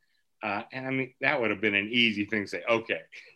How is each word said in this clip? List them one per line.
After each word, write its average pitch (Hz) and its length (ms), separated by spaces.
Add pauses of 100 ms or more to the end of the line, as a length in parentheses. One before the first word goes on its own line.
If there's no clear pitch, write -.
(420)
Uh, 107 200 (100)
and 131 140
I 131 40
mean, 131 320
that 147 180
would 110 80
have 98 140
been 107 120
an 101 160
easy 113 360
thing 107 180
to 95 40
say, 87 200
"Okay, 110 320 (360)